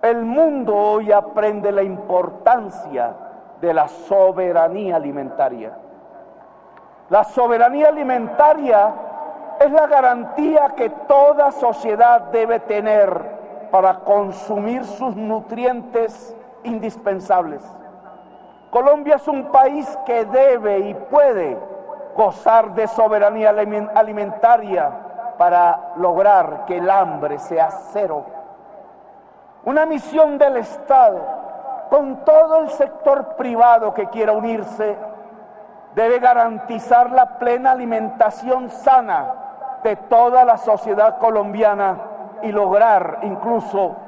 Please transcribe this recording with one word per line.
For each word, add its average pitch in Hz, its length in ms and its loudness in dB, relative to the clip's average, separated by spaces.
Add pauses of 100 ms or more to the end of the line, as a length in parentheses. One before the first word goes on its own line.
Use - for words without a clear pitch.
El 233 220 0
mundo 254 520 0
hoy 208 360 0
aprende 208 600 0
la 196 120 0
importancia 180 1300 -2 (480)
de 170 120 -2
la 151 140 0
soberanía 185 1080 0
alimentaria. 135 800 -6 (1400)
La 202 160 4
soberanía 247 640 2
alimentaria 262 1000 2 (680)
es 285 120 4
la 302 160 4
garantía 285 880 2
que 240 140 -4
toda 285 640 4
sociedad 233 680 2 (100)
debe 226 300 0
tener 208 760 0 (320)
para 190 280 2
consumir 208 880 -4
sus 202 300 -8
nutrientes 226 1200 -6 (280)
indispensables. 190 960 -4 (1120)
Colombia 285 440 2
es - 120 -6
un 277 180 -4
país 269 600 2
que 233 200 -2
debe 226 540 2
y 202 140 -6
puede 208 640 0 (580)
gozar 220 580 2
de 214 140 -2
soberanía 214 640 2
alimen-, 208 440 -2
alimentaria 208 960 0 (460)
para 175 580 2
lograr 180 720 2
que 180 120 -6
el 180 120 -2
hambre 151 500 -2
sea 165 300 -2 (220)
cero. 165 340 -6 (1400)
Una 302 200 0
misión 302 520 0
del 269 200 4
Estado, 226 640 2 (680)
con 269 360 0
todo 311 340 6
el 311 100 -4
sector - 640 -2
privado 233 580 2
que 202 140 -6
quiera 214 260 -2
unirse, 214 640 -6 (960)
debe 233 240 2
garantizar 240 920 2
la 254 280 2
plena 247 320 0
alimentación 233 960 -2
sana - 1120 -2
de 214 120 0
toda 247 500 4
la 233 120 4
sociedad 214 600 0
colombiana 208 800 0 (440)
y 220 100 -8
lograr 202 720 2
incluso 196 720 -4 (120)